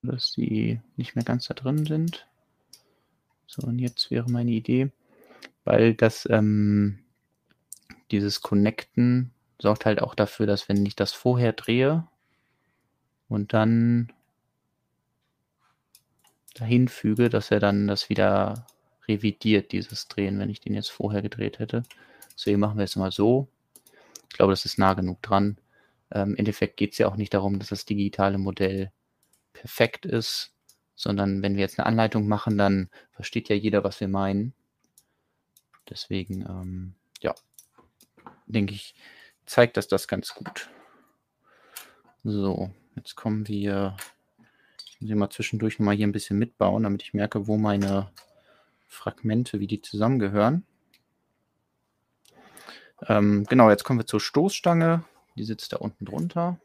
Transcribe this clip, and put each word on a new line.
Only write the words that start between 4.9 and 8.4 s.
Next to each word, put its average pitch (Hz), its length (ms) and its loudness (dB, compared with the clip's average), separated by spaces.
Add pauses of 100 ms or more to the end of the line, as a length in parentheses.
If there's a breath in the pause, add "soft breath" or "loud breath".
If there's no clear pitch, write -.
weil 113 300 6
das, - 360 2
ähm, 104 680 4 (1080)
dieses 101 300 0